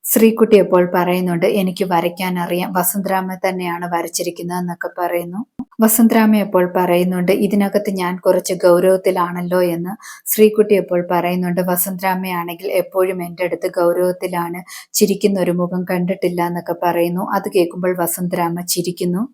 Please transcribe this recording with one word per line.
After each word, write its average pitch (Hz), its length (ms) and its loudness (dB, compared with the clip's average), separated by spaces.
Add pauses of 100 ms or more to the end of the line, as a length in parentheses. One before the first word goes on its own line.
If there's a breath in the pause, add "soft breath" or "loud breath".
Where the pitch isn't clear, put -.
ശ്രീകുട്ടി 220 540 4
അപ്പോൾ 180 320 4
പറയുന്നുണ്ട്, 180 560 0
"എനിക്ക് 185 380 0
വരയ്ക്കാൻ 175 540 -2
അറിയാം, 175 340 -2
വസുന്ധരാമ്മ 185 640 -2
തന്നെയാണ് 180 560 -4
വരച്ചിരിക്കുന്നത്" 175 680 -4
എന്നൊക്കെ 175 340 -6
പറയുന്നു. 175 480 -4 (380)
വസുന്ധരാമ്മ 220 640 6
അപ്പോൾ 190 320 2
പറയുന്നുണ്ട്, 180 600 2
"ഇതിനകത്ത് 202 580 0
ഞാൻ 185 260 -2
കുറച്ച് 180 360 0
ഗൗരവത്തിലാണല്ലോ" 180 1080 2
എന്ന്. 175 300 -2 (340 loud breath)
ശ്രീകുട്ടി 214 480 4
അപ്പോൾ 180 240 0 (100)
പറയുന്നുണ്ട്, 180 520 0
"വസുന്ധരാമ്മയാണെങ്കിൽ 180 1080 -2
എപ്പോഴും 185 520 0
എൻ്റെ 175 220 -6
അടുത്ത് 170 300 -4
ഗൗരവത്തിലാണ്, 180 840 0 (320 loud breath)
ചിരിക്കുന്ന 196 480 2
ഒരു 175 120 0
മുഖം 180 300 -2
കണ്ടിട്ടില്ല" 180 640 -2
എന്നൊക്കെ 175 340 -4
പറയുന്നു. 175 520 0
അത് 196 160 -2
കേൾക്കുമ്പോൾ 180 480 0
വസുന്ധരാമ്മ 175 680 -2
ചിരിക്കുന്നു. 180 580 -2 (100)